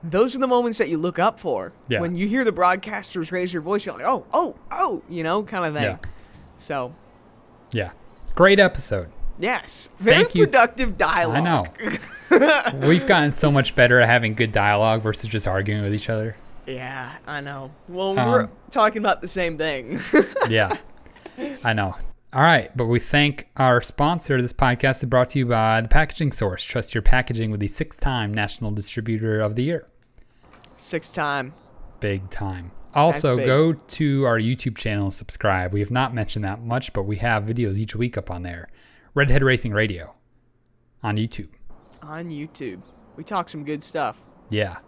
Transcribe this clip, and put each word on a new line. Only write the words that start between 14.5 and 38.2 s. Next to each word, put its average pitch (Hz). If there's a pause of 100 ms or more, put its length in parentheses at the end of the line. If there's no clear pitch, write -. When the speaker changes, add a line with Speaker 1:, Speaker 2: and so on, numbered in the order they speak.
Speaker 2:
dialogue 107
versus 107
just 104
arguing 101
with 101
each 104
other. 110 (320)
Speaker 1:
Yeah, 131 (140)
I 143
know. 139 (160)
Well, 190
Speaker 2:
Um, 123
Speaker 1:
we're 247 (220)
talking 214
about 202
the 180
same 170
thing. 143 (240)
<laughs> -
Speaker 2:
Yeah, 110 (880)
I 117
know. 98 (380)
All 131
right, 156
but 120
we 117
thank 147 (100)
our 127
sponsor. 147
This 123
podcast 131
is 131
brought 127
to -
you 127
by 113
The 113
Packaging 151
Source. 92
Trust -
your 110
packaging 113
with 104
the 101
six-time 117
National 107
Distributor 110
of 107
the 123
Year. 160 (880)
Speaker 1:
Six -
time. 143 (480)
Speaker 2:
Big 95
time. 92 (160)
Speaker 1:
That's -
Speaker 2:
Also, 147
Speaker 1:
big. 131
Speaker 2:
go 151
to 139
our 117
YouTube 117
channel 104
and 92
subscribe. 92
We 101
have 104
not 127
mentioned 107
that 104
much, 117
but 98
we 101
have 107
videos 113
each 110
week 120
up -